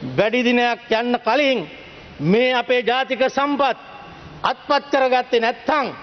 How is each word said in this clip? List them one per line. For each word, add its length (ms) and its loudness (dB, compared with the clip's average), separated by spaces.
වැඩි 280 2
දිනයක් 480 0
යන්න 280 0
කලින් 400 2
මේ 340 2
අපේ 300 0
ජාතික 440 -2
සම්පත් 500 0
අත්පත් 460 0
කරගත්තේ 540 2
නැත්නම් 440 0